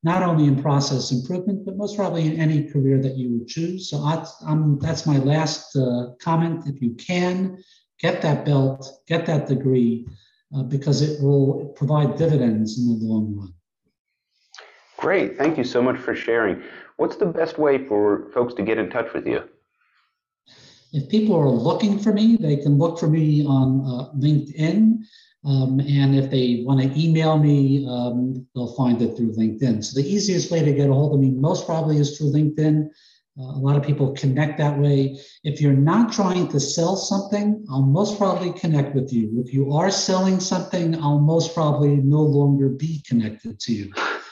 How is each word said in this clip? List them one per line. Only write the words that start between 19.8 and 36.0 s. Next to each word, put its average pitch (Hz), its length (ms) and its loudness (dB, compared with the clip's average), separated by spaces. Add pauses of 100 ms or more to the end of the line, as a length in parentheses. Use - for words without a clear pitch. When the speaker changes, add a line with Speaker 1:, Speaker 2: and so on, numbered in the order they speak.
Speaker 1:
If 139 160 -4
people 214 260 2
are 147 140 4
looking 113 500 0
for 220 140 2
me, 220 240 4
they 151 180 2
can 143 220 2
look 165 200 2
for 165 100 0
me 151 380 2
on, 131 360 2
uh, 127 340 -6
LinkedIn. 156 880 2 (400)
Um, 135 380 2
and 139 340 4
if 135 160 0
they 123 340 0
wanna 135 300 2
email 160 420 2
me, 139 500 4
um, 123 680 -4
they'll 120 180 -6
find 120 280 0
it - 160 -2
through 113 160 -2
LinkedIn. 110 500 0
So 135 180 -4
the - 60 0
easiest 185 420 0
way 165 140 0
to 143 100 4
get 139 160 2
a 135 40 4
hold 143 200 2
of 139 60 4
me 135 120 4
most 147 340 0
probably 156 320 0
is 143 200 0
through 147 140 0
LinkedIn. 151 560 2 (500)
Uh, 135 60 -14
a 135 160 -10
lot 139 160 2
of 143 80 2
people 143 300 0
connect 151 460 -2
that 147 200 0
way. 139 400 2 (240)
If 143 160 -6
you're 143 140 4
not 175 400 4